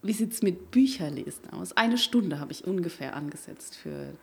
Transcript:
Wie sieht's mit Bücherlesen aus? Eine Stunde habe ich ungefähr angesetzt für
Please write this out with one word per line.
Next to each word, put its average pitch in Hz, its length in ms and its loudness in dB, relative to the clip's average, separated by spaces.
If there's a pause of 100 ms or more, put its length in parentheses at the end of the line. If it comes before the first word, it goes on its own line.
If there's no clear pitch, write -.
Wie 208 100 0
sieht's 220 280 0
mit 185 300 0
Bücherlesen 214 800 2
aus? 185 220 -8
Eine 233 240 4
Stunde 196 420 4
habe 147 120 -6
ich - 140 -10
ungefähr 165 500 -2
angesetzt - 640 -10
für 147 460 -10